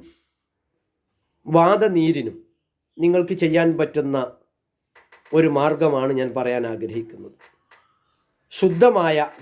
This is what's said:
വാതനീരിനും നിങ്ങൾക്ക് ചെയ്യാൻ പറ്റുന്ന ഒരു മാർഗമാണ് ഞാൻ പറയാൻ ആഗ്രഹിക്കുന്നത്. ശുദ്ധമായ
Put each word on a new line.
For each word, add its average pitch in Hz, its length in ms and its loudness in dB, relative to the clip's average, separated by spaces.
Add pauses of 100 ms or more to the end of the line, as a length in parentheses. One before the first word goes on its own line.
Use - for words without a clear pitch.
(1500)
വാതനീരിനും 165 880 2 (680)
നിങ്ങൾക്ക് 175 400 0
ചെയ്യാൻ 165 260 2 (100)
പറ്റുന്ന 147 400 -2 (1200)
ഒരു 160 200 4
മാർഗമാണ് 143 640 0
ഞാൻ 127 160 -2
പറയാൻ 123 360 -2
ആഗ്രഹിക്കുന്നത്. 110 640 -12 (1160)
ശുദ്ധമായ 170 720 2 (160)